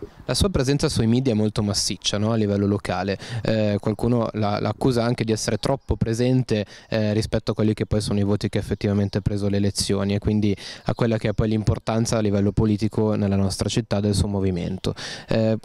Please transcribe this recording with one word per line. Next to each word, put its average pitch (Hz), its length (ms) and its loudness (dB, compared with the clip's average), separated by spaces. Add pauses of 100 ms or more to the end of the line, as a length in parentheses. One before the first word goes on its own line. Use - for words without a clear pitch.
(260)
La 131 80 -2
sua - 140 2
presenza 143 400 0
sui 117 180 0
media 123 260 2
è - 20 2
molto 107 280 0
massiccia, 101 540 -2
no? 104 160 0
A 117 40 2
livello 101 300 2
locale. 98 520 -2 (240)
Eh, 107 360 2
qualcuno 113 540 0
la, 104 260 0
l'accusa 113 460 0
anche 117 180 0
di 110 100 0
essere 107 260 0
troppo - 380 -2
presente, 117 680 2 (240)
eh, 107 240 0
rispetto 110 380 0
a 107 40 -2
quelli 107 200 2
che 107 100 -2
poi 107 160 0
sono 104 180 -2
i 101 40 2
voti 101 260 0
che 110 100 -2
effettivamente 101 600 0
ha - 20 2
preso 101 280 -2
le 101 100 0
elezioni 101 560 0
e 101 40 0
quindi 104 380 2 (280)
a - 100 0
quella 113 240 0
che 110 100 -2
è 107 60 -2
poi 113 140 2
l'importanza 110 680 0
a 113 40 2
livello 101 320 2
politico 107 600 0
nella 101 220 2
nostra 98 320 0
città 107 320 -2
del 104 140 2
suo 95 140 2
movimento. 95 680 -2 (340)
Eh, 110 360 2